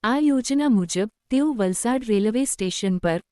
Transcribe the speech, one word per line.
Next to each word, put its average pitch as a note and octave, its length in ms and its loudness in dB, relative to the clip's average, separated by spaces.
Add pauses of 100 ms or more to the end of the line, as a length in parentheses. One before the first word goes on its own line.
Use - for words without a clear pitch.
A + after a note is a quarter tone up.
આ A#3 140 0
યોજના C#4+ 520 2
મુજબ G3 400 0 (220)
તેઓ C#4+ 220 2
વલસાડ A3+ 540 -2
રેલવે G#3+ 380 0
સ્ટેશન F#3 520 -2
પર E3+ 240 -2 (100)